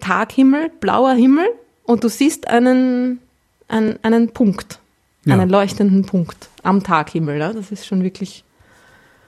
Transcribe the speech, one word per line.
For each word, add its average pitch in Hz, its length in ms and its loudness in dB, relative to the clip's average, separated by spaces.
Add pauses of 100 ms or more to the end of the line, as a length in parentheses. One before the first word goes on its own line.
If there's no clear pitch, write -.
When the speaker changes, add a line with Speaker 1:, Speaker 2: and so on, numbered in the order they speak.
Speaker 1:
Taghimmel, 269 680 0 (100)
blauer 262 320 2
Himmel 262 340 2 (380)
und 233 180 0
du 240 60 -2
siehst 285 400 -2
einen, 247 720 0 (480)
einen, 220 340 -2
einen 226 280 2
Punkt, - 480 -2 (480)
Speaker 2:
Ja. 151 80 4
Speaker 1:
einen 185 160 2
leuchtenden 196 560 2
Punkt - 420 -6 (140)
am 190 200 0
Taghimmel, 165 560 -2
ja. 160 140 -4
Das 214 180 -10
ist 202 160 -12
schon 190 160 -2
wirklich 185 400 -8 (840)